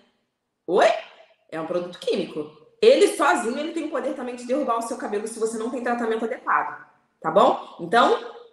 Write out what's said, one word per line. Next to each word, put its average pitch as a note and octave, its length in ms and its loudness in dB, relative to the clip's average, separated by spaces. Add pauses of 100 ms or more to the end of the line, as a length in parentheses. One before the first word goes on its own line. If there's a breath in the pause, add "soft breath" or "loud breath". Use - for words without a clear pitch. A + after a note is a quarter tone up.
(640)
Oi? G3+ 220 4 (640)
É D#3+ 100 -8
um D#3 60 -8
produto F3 320 -6
químico. E3 520 -4 (300)
Ele D4+ 340 8
sozinho, C#4 440 0
ele D#4+ 140 -6
tem D#4+ 120 -4
o D4+ 60 -8
poder C4 240 -4
também B3 200 -8
de A#3+ 100 -14
derrubar B3+ 340 -2
o - 20 -2
seu A#3 160 -8
cabelo G#3 300 -6
se - 120 -14
você A3 180 -2
não A3 120 -6
tem B3 140 -6
tratamento A#3 420 -2
adequado, - 580 -4 (380)
tá D#3+ 80 -4
bom? G#3 500 2
Então, A#3+ 400 2 (340)